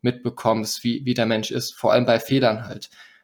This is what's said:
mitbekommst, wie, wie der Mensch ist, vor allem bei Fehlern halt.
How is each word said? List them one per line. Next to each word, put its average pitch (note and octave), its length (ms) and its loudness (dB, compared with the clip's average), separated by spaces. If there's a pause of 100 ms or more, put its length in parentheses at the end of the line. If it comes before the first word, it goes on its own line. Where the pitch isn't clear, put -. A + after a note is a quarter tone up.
mitbekommst, A#2+ 840 -2
wie, A#2+ 220 -2
wie B2 100 0
der A2+ 120 0
Mensch A2 260 -2
ist, A#2 220 -6
vor - 180 0
allem B2 140 4
bei A#2 120 4
Fehlern A#2 480 0
halt. - 240 -14 (340)